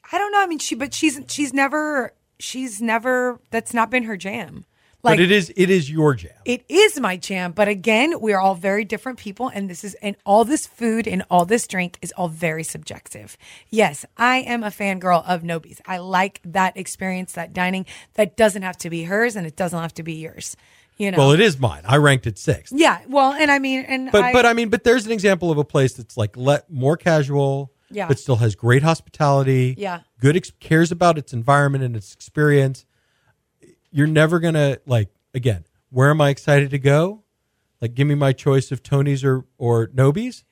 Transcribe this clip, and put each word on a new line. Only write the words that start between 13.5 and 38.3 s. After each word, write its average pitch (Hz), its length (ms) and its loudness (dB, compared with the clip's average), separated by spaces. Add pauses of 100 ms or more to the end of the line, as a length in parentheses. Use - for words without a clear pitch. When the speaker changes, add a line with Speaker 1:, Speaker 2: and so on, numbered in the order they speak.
Speaker 1:
Yes, 196 380 0 (100)
I 247 260 0
am 240 200 -6
a 208 60 -6
fangirl 185 580 -2
of 175 160 -2
Nobi's. 170 440 -10
I 185 120 -8
like 185 460 -2
that 185 320 -2
experience, 185 560 -10
that 170 200 -12
dining, 185 320 -4 (300)
that 214 220 0
doesn't 214 260 2
have 180 160 -10
to 165 120 -10
be 165 120 -8
hers, 208 320 -2
and 185 100 -6
it 160 120 -12
doesn't 175 200 -4
have 165 180 -8
to 165 100 -12
be 165 100 -10
yours. - 420 -14 (420)
You 202 120 -2
know? 180 80 0
Speaker 2:
Well, 139 140 6
it 165 80 4
is 185 180 4
mine. 82 260 -4
I 127 120 2
ranked 139 320 4
it 101 100 -8
sixth. - 340 -4
Speaker 1:
Yeah. 262 360 2
Well, 269 240 2
and 294 180 2
I 277 80 4
mean, 262 300 -2
and 262 240 -4
Speaker 2:
But, 208 100 6
Speaker 1:
I 247 100 2
Speaker 2:
but 247 140 6
I 233 60 6
mean, 233 160 0
but 214 160 -2
there's 233 200 4
an 220 60 -10
example 190 400 0
of 147 80 0
a 147 60 0
place 135 300 0
that's, - 220 -16
like, 104 200 -4
le-, 135 320 2
more 143 280 0
casual, 139 760 0 (180)
Speaker 1:
Yeah. 202 160 -8
Speaker 2:
but 156 140 0
still 131 160 0
has 110 180 0
great 127 300 2
hospitality. 139 920 0
Speaker 1:
Yeah. 180 260 -8 (180)
Speaker 2:
Good 143 160 4
ex-, - 240 -4
cares 160 320 2
about 170 260 2
its - 140 -12
environment 139 500 2
and 120 140 -4
its - 180 -12
experience. 143 720 0 (1080)
You're 147 120 2
never 156 340 2
gonna, 151 460 0
like, 117 240 0 (240)
again, 117 320 -2 (240)
where 131 180 4
am 156 140 2
I 143 80 4
excited 143 400 2
to 143 80 -4
go? 156 460 0 (540)
Like, 117 140 -6
give 139 160 0
me 143 60 0
my 139 180 2